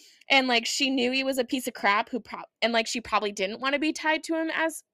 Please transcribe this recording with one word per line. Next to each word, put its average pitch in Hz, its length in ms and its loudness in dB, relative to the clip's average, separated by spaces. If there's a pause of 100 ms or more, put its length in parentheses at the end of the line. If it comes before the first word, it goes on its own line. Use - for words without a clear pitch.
(300)
And, 269 180 6
like, 233 180 2
she - 240 0
knew 254 220 2
he 269 140 0
was 269 120 0
a 262 60 2
piece 254 240 -4
of 233 60 -4
crap 214 340 2
who 226 140 -6
prob-, - 260 -14 (140)
and, 226 100 2
like, 226 160 2
she 233 140 -4
probably 208 320 -2
didn't 202 260 -4
wanna 269 180 0
be 311 140 0
tied 311 320 0
to 320 120 -2
him 320 160 -2
as 320 420 -2